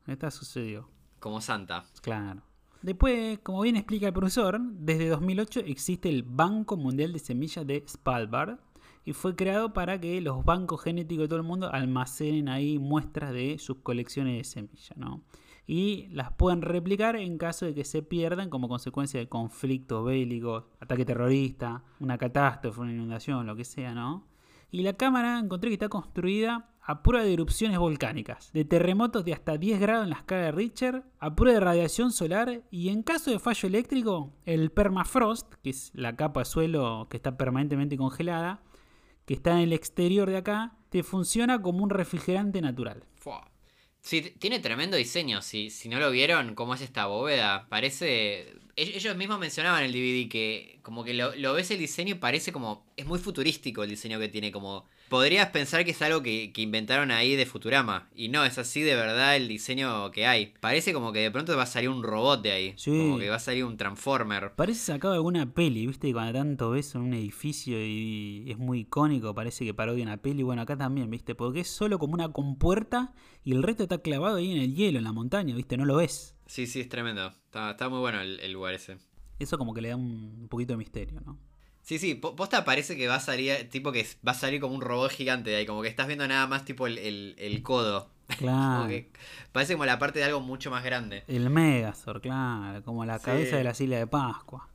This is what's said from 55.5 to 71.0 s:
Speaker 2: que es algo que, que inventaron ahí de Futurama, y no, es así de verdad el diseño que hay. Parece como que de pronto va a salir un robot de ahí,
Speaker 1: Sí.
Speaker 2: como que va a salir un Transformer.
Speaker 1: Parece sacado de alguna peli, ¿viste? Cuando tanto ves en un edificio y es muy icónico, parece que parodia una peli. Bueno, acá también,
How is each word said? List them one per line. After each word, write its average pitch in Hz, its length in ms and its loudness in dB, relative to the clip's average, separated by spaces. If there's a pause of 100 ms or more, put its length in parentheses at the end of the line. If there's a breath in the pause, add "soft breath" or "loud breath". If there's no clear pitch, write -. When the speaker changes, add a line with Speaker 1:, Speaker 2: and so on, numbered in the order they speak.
Speaker 2:
que 170 60 0
es 151 100 -6
algo 156 220 2
que, 110 300 -2
que 110 100 -4
inventaron 110 480 2
ahí 123 260 4
de 135 80 4
Futurama, 117 720 0
y 113 160 -6
no, 147 160 4
es 127 100 -2
así 127 240 -4
de 151 140 4
verdad 120 420 4
el 131 100 0
diseño 110 640 -4
que 107 160 0
hay. 117 340 4
Parece 160 340 2
como 117 180 -2
que 107 60 0
de 110 120 2
pronto 156 240 0
va 127 100 4
a - 20 2
salir 123 240 0
un 127 120 -2
robot 113 400 4
de 104 100 2
ahí, 95 240 0
Speaker 1:
Sí. - 140 -2
Speaker 2:
como 151 280 4
que 101 100 -2
va 110 80 2
a 117 40 -6
salir 127 240 0
un 117 120 -4
Transformer. 104 800 -2
Speaker 1:
Parece 226 240 0
sacado 175 320 -2
de 180 60 2
alguna 165 340 2
peli, 127 340 2
¿viste? 135 260 -2
Cuando 113 200 -2
tanto 135 380 0
ves 143 240 -2
en 123 80 -2
un 127 100 0
edificio 117 720 -4
y 107 640 -4
es 117 80 -8
muy 127 240 -2
icónico, 123 540 2
parece 117 320 -4
que 104 80 -2
parodia 120 280 0
una 107 140 -4
peli. 139 260 -2
Bueno, 123 200 0
acá 135 160 -4
también, 135 320 -2